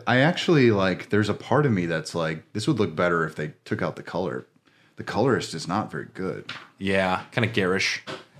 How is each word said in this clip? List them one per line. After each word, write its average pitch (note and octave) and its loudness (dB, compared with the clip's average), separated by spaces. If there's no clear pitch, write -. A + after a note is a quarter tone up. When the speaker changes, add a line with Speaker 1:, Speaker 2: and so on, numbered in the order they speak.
Speaker 1:
I A#2+ 4
actually, C#3+ 4
like, F#2+ 0
there's G2+ 2
a G#2 0
part D3 0
of B2+ 4
me F2+ 0
that's D#2+ -4
like, D#2+ -4
this G#2+ -4
would A#2 0
look F2+ 0
better F2 2
if D#2+ -10
they D#2 -8
took A2 -4
out D#2 -4
the - -14
color. C#2+ -6
The - -14
colorist G#2+ 0
is D#2+ -10
not F2+ -4
very C#2 -10
good. F2+ -8
Speaker 2:
Yeah, F#2+ 0
kinda A#2 0
garish. F#2+ 0